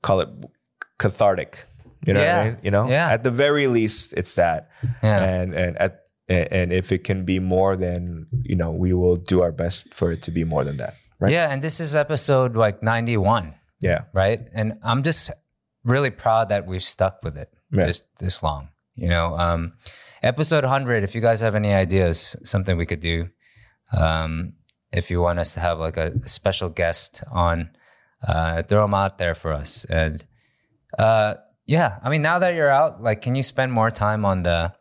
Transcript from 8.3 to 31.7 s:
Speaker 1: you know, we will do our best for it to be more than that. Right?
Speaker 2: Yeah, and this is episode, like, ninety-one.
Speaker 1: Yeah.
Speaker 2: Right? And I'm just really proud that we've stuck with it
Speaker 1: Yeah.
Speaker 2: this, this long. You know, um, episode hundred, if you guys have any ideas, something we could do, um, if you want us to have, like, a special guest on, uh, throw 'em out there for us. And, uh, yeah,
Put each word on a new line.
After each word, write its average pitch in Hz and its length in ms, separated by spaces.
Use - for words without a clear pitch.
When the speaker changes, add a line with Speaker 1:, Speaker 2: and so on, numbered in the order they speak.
Speaker 1:
you - 120
know, 85 160
we 90 220
will 90 220
do 90 260
our 85 100
best 85 420
for 85 180
it 80 120
to - 80
be 82 120
more 76 200
than 71 140
that. - 180
Right? 98 120
Speaker 2:
Yeah, 160 200
and 135 100
this 156 180
is 151 160
episode, 139 600
like, 107 260
ninety-one. 113 720
Speaker 1:
Yeah. 87 240
Speaker 2:
Right? 98 280
And 110 300
I'm 120 200
just 156 280
really 131 260
proud 113 400
that 101 180
we've 92 160
stuck - 400
with 76 140
it 69 120
Speaker 1:
Yeah. 95 140
Speaker 2:
this, 85 160
this 90 240
long. 71 260
You - 140
know, 85 280
um, 85 360
episode 151 400
hundred, 127 400
if - 120
you 117 60
guys 113 200
have 110 140
any 104 180
ideas, 92 680
something 95 340
we 85 80
could 82 140
do, 82 300
um, 80 580
if - 200
you 87 100
want 87 180
us 82 160
to - 40
have, 85 200
like, 80 180
a 80 300
special - 420
guest - 640
on, 85 380
uh, 82 360
throw 104 200
'em 101 100
out 98 240
there 87 160
for 80 200
us. 76 360
And, 80 360
uh, 110 360
yeah, 147 380